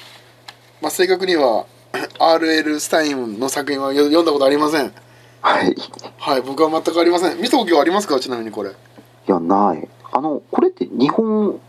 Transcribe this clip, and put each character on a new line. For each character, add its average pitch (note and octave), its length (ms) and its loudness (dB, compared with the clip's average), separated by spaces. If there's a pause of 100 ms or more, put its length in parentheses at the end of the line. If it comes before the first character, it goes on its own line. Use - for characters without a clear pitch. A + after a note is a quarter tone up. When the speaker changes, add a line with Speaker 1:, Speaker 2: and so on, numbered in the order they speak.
(800)
Speaker 1:
ま D3+ 60 -4
あ、 D3+ 40 -6
正 F3+ 160 0
確 F#3 180 0
に F3+ 100 0
は、 B2 300 2 (260)
<clears throat> - 280 -8
ア E3 160 4
ー D#3+ 40 2
ル D#3+ 140 0
エ D#3 100 0
ル D3+ 160 -4
ス - 80 -8
タ D#3+ 160 0
イ D3 80 -2
ン A#2 260 -6
の C3 120 -4
作 C#3+ 240 -6
品 C3+ 80 -6
は C3+ 100 -4
よ-、 C#3+ 140 2
読 D#3+ 180 4
ん - 20 -4
だ D#3 60 2
こ D3 80 0
と C3+ 60 4
あ C3+ 40 4
り C#3+ 60 2
ま D3+ 140 0
せ D#3 120 0
ん。 G#2+ 120 -6 (480)
Speaker 2:
は - 220 0
い。 - 120 0 (420)
Speaker 1:
は C#3 200 -2
い、 B2 40 0
僕 C3+ 220 -2
は D#3 60 4
全 D#3 120 -2
く E3 160 -4
あ E3+ 60 4
り E3+ 80 4
ま F3 80 2
せ F3 140 0
ん。 E3+ 80 -8
見 A#3+ 80 -2
た - 80 4
こ A3+ 80 0
と E3 160 4
あ - 20 4
り E3+ 80 0
ま G#3 80 0
す G#3 80 -4
か？ C#3+ 140 0
ち C3+ 80 -8
な B2 80 -6
み A2+ 80 -8
に G#2+ 60 -10
こ G#2 120 -8
れ。 G2 60 -8
Speaker 2:
い G2 40 -14 (540)
や、 F2+ 140 0
な F#2+ 340 2
い。 D2+ 140 -10 (240)
あ C3 80 0
の、 - 200 -4 (100)
こ B3 100 0
れ F#4 80 4
っ - 20 -2
て - 140 -6
日 A3+ 240 0
本 G#3+ 600 0